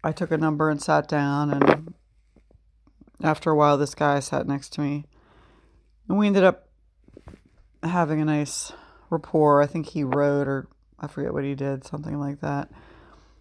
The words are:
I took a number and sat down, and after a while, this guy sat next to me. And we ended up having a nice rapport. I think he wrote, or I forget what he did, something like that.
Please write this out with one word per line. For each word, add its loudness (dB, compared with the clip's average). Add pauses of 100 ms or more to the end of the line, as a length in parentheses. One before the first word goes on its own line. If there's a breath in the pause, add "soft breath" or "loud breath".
I -2
took -6
a 0
number 0
and -2
sat 0
down, 0
and 0 (1300)
after 0
a 4
while, 6
this -2
guy 2
sat -4
next -6
to -6
me. -4 (1040 soft breath)
And 2
we 4
ended 4
up 2 (1120)
having 0
a 0
nice -2 (380 loud breath)
rapport. 4
I 4
think -6
he -4
wrote, 2
or -4 (320)
I -8
forget -6
what -4
he -6
did, -6
something -10
like -8
that. -6 (720 soft breath)